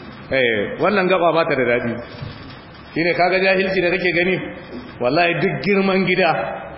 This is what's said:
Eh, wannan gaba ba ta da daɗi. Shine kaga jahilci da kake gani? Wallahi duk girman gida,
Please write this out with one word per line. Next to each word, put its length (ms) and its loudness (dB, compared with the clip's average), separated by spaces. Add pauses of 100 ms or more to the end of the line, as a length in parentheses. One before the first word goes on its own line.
(320)
Eh, 480 0
wannan 280 2
gaba 240 4
ba 120 2
ta 100 0
da 100 2
daɗi. 280 0 (1040)
Shine 200 2
kaga 240 2
jahilci 420 2
da 100 2
kake 260 0
gani? 200 2 (640)
Wallahi 400 2
duk 220 0
girman 440 2
gida, 240 4 (480)